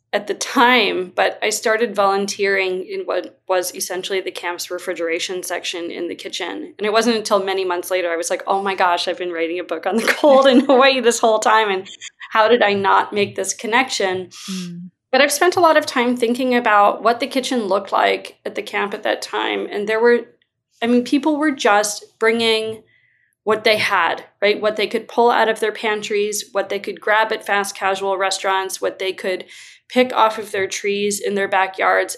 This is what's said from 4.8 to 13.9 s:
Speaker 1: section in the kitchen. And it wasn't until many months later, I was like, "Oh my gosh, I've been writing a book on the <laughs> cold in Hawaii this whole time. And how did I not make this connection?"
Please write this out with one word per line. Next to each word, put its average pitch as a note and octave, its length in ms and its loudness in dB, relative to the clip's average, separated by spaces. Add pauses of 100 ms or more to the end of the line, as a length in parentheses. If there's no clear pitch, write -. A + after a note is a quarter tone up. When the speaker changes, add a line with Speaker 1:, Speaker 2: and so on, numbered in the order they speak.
Speaker 1:
section F3 480 -6
in F3 160 -8
the F#3 80 -8
kitchen. - 640 -10
And G#3+ 100 -4
it G#3 60 0
wasn't A3+ 240 2
until G#3 260 0
many F#3+ 220 -2
months F3 260 -4
later, F3+ 180 0
I E3 60 -2
was E3+ 140 -4
like, F3+ 180 -2
"Oh G3 140 0
my G3 120 -2
gosh, F3+ 360 0
I've F3 80 -4
been F3+ 160 -6
writing E3 260 -4
a F3 60 -8
book E3 200 -8
on F#3+ 120 0
the A3 100 0
<laughs> - 100 0
cold C4+ 300 6
in C4 140 8
Hawaii C4 400 4
this A#3 180 2
whole A3 200 4
time. A3 300 4
And F#3+ 200 -4 (420)
how A3 160 4
did A#3 160 4
I G3+ 100 4
not G3 380 2
make G3+ 240 -2
this F#3+ 180 -4
connection?" G#3 760 -2 (220)